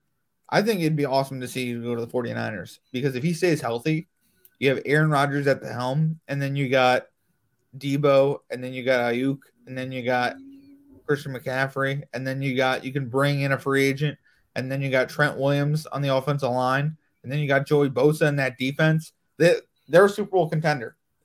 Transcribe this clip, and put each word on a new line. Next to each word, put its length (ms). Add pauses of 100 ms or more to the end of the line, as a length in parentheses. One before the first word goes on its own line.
(480)
I 140
think 200
it'd 140
be 100
awesome 360
to 60
see 180
you 160
go 140
to 60
the 60
forty-niners, 720 (120)
because 240
if 80
he 100
stays 260
healthy, 480 (520)
you 100
have 160
Aaron 240
Rodgers 380
at 140
the 120
helm, 540
and 140
then 140
you 140
got 380 (680)
Deebo, 640 (120)
and 120
then 100
you 120
got 260
Ayuk, 280 (260)
and 120
then 140
you 120
got 320 (720)
Christian 280
McCaffrey, 680 (100)
and 120
then 160
you 140
got, 300
you 80
can 160
bring 320
in 120
a 40
free 280
agent, 320 (380)
and 160
then 100
you 100
got 180
Trent 280
Williams 500
on 140
the 140
offensive 360
line, 440 (280)
and 80
then 80
you 80
got 180
Joey 240
Bosa 400
in 60
that 220
defense. 560 (240)
They, 180 (340)
they're 160
a 40
Super 220
Bowl 180
contender. 460 (300)